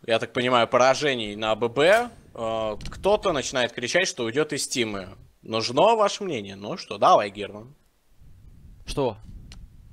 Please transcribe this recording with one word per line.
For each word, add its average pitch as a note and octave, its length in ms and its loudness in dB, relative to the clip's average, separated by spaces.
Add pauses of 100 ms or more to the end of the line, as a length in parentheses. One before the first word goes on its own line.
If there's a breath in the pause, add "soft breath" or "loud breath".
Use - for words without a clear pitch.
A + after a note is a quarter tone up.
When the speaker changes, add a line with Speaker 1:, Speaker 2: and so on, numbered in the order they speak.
Speaker 1:
я A2+ 140 2
так A#2 140 -8
понимаю, B2 340 4
поражений B2 680 2
на A2 160 -2
А A2 40 0
Б A2+ 140 -2
Б, F#3 400 4 (240)
э, A2 440 -4 (120)
кто-то G#3 440 0
начинает B2+ 380 -2
кричать, F3 360 -2
что B2 180 -6
уйдет D3 280 -2
из C3+ 140 -4
Тимы. G#2 420 -4 (320)
Нужно A#2+ 540 2
ваше G#3 280 0
мнение. G#2+ 320 -8
Ну G#2+ 220 -10
что, - 200 -12
давай, B2 320 4
Герман. G2+ 440 -12 (1120)
Speaker 2:
Что? B2 320 -4 (760)